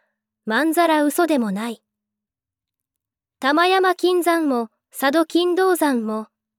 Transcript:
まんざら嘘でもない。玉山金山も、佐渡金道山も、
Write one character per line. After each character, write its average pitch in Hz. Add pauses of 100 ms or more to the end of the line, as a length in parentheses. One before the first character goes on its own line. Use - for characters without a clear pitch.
(460)
ま 226
ん 320
ざ 339
ら 311
嘘 302
で 302
も 220
な 214
い。 220 (1600)
玉 302
山 370
金 359
山 330
も、 233 (220)
佐 269
渡 320
金 349
道 370
山 269
も、 214 (320)